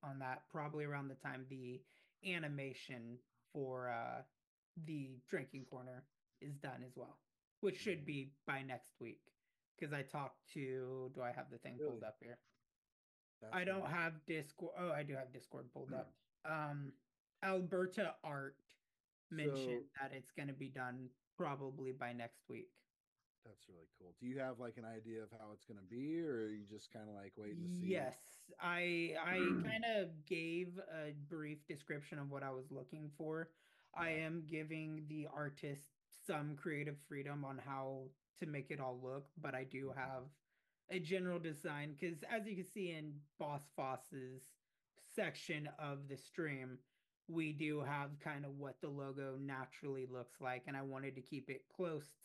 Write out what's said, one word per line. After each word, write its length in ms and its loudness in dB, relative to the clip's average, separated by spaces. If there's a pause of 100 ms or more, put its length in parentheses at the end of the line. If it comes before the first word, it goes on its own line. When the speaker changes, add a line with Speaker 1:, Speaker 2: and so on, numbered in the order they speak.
Speaker 1:
on 160 -4
that 300 -2
probably 360 0
around 240 0
the 60 -6
time 340 -4
the 320 -6 (440)
animation 960 -2 (340)
for, 360 2
uh, 340 0 (540)
the 380 -2 (120)
drinking 380 -2
corner 400 -8 (360)
is 160 -6
done 260 -4
as 120 -12
well, 240 -10 (420)
which 160 6
should 240 2
Speaker 2:
Mm. 40 -6
Speaker 1:
be 280 -2 (120)
by 180 2
next 360 -6
week. 320 -8 (460)
'Cause 140 0
I 120 2
talked 500 -2
to, 600 0
do 80 -4
I 120 4
have 160 -4
the 80 -8
thing 200 -6
pulled 180 2
Speaker 2:
Really? 100 -4
Speaker 1:
up 160 -6
here? 180 -8 (1000)
Speaker 2:
That's 120 -4
Speaker 1:
I 120 4
don't 180 4
Speaker 2:
nice. 80 0
Speaker 1:
have 340 2
Discord. 520 -2
Oh, 140 2
I 120 4
do 120 -2
have 180 -4
Discord 380 -10
pulled 200 -6
Speaker 2:
Mm. 80 0
Speaker 1:
up. 160 -6 (300)
Um, 480 2 (500)
Alberta 800 6
Art 380 -4 (680)
mentioned 640 2
Speaker 2:
So 60 -8
Speaker 1:
that 140 0
it's 180 -8
gonna 220 -2
be 160 -4
done 400 -2 (260)
probably 560 0
by 220 -2
next 340 -6
week. 240 -8 (720)
Speaker 2:
That's 260 -20
really 180 -18 (120)
cool. 140 -14
Do 120 -8
you 140 0
have, 200 0
like, 180 -4
an 80 -6
idea 360 -4
of 120 -10
how 180 -12
it's 140 -14
gonna 180 -12
be, 380 0
or 240 2
are 40 0
you 160 -4
just 260 -10
kinda, 200 -8
like, 260 -8
waiting 260 -4
to 120 0
see? 120 2
Speaker 1:
Yes, 300 2 (420)
I, 600 4
I 160 4
Speaker 2:
<clears throat> 460 6
Speaker 1:
kinda 320 6 (120)
gave 540 2
a 320 -2
brief 560 -4
description 500 -2
of 140 0
what 100 0
I 100 2
was 200 -4
looking 400 -4
for. 400 0 (420)
I 180 4
Speaker 2:
Yeah. 140 4
Speaker 1:
am 220 0
giving 600 0
the 200 -2
artist 640 -2 (320)
some 300 2
creative 460 0
freedom 440 -2
on 140 -2
how 500 -2 (280)
to 100 -2
make 240 -2
it 80 0
all 200 0
look, 380 -2
but 160 -2
I 100 0
do 260 -2
Speaker 2:
Mm-hmm. 100 -2
Speaker 1:
have 300 -2 (600)
a 100 4
general 400 4
design, 580 0
'cause 260 0
as 240 2
you 80 0
can 100 0
see 260 0
in 320 -4 (140)
Boss 340 0
Foss's 800 -2 (460)
section 720 0
of 400 -2
the 100 -4
stream, 640 -2 (440)
we 260 4
do 280 2
have 380 0
kinda 320 -2
what 300 -4
the 80 0
logo 480 -2
naturally 720 -2
looks 340 -6
like, 260 0
and 80 0
I 60 0
wanted 340 -2
to 60 -4
keep 280 -4
it 200 -6
close 560 0